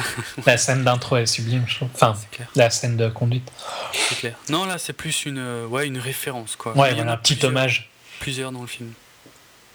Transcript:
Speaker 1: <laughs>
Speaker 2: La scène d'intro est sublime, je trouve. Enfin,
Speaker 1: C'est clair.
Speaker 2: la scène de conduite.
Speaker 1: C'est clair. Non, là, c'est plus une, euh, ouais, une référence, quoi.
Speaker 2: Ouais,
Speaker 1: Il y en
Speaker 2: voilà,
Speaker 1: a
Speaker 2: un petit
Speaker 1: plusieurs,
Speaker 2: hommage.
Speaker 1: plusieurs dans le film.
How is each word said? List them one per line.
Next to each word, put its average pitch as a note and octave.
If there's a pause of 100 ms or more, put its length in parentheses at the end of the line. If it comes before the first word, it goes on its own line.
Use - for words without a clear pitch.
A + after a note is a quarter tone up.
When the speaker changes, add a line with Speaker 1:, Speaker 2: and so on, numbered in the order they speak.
(140)
Speaker 1:
<laughs> -
Speaker 2:
La B2
scène C3
d'intro B2
est A#2
sublime, A#2+
je -
trouve. C3
Enfin, A2+
Speaker 1:
C'est G#2
clair. A#2
Speaker 2:
la B2+
scène A#2+
de A2+
conduite. A#2+ (420)
Speaker 1:
C'est -
clair. A#2 (140)
Non, E3+
là, F#3
c'est -
plus -
une, C#3
euh, A#2+
ouais, C3
une C3+
référence, B2
quoi. A2+
Speaker 2:
Ouais, C3+
Speaker 1:
Il A2+
y A#2
en -
Speaker 2:
voilà, A#2
Speaker 1:
a -
Speaker 2:
un -
petit -
Speaker 1:
plusieurs, C3
Speaker 2:
hommage. C3 (300)
Speaker 1:
plusieurs C3
dans B2+
le A#2+
film. A#2 (840)